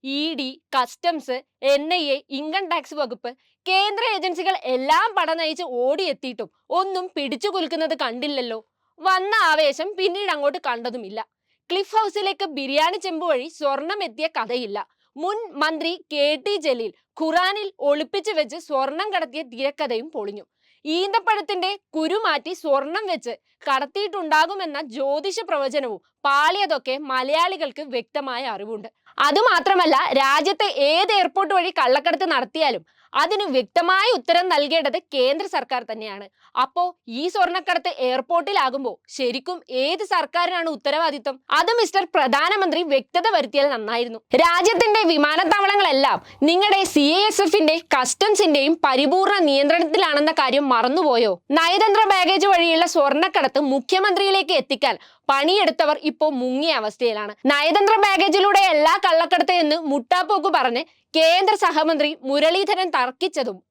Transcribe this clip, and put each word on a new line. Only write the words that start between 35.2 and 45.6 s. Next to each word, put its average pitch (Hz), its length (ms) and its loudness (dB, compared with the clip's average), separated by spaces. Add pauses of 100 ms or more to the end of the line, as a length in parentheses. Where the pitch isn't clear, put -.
സർക്കാർ 254 380 -4
തന്നെയാണ്. 214 360 -12 (360)
അപ്പോ 269 200 -2 (380)
ഈ - 20 -4 (120)
സ്വർണ്ണക്കടത്ത് 359 560 0 (160)
എയർപോർട്ടിലാകുമ്പോ 269 840 -2 (240)
ശരിക്കും 262 420 -4 (240)
ഏത് 320 300 -2
സർക്കാരിനാണ് 339 640 -2
ഉത്തരവാദിത്വം? 285 600 -4 (220)
അത് 339 200 2
മിസ്റ്റർ 392 260 0 (120)
പ്രധാനമന്ത്രി 320 640 2 (120)
വ്യക്തത 339 340 0 (100)
വരുത്തിയാൽ 285 380 2
നന്നായിരുന്നു. 226 460 -6 (220)
രാജ്യത്തിന്റെ 415 600 4 (100)
വിമാനത്താവളങ്ങളെല്ലാം 311 1080 2 (320)